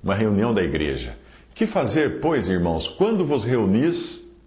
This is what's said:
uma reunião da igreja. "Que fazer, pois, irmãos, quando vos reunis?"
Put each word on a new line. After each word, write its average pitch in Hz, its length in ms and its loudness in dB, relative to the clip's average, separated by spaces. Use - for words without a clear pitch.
uma - 100 0
reunião 110 380 2
da 98 100 2
igreja. 69 540 -2
"Que 226 120 0
fazer, 139 540 0
pois, 131 300 0
irmãos, 85 380 0
quando 196 360 0
vos 139 220 -2
reunis?" 123 840 0